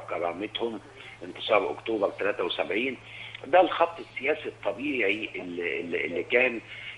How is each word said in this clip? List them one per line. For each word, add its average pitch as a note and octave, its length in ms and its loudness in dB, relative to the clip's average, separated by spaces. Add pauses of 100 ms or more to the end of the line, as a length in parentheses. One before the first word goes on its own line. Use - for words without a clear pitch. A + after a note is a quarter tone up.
كرامتهم، G2+ 720 -4 (440)
انتصار F#2+ 480 2
أكتوبر G2+ 380 0
تلاتة G2+ 340 -2
وسبعين، G2+ 540 -2 (500)
ده F3 140 10
الخط E3 380 4
السياسي C3 460 -2
الطبيعي G#2+ 920 -2
اللي، F2 440 -2
اللي، E2+ 260 -2
اللي E2 180 -2
كان، A#2+ 380 4 (360)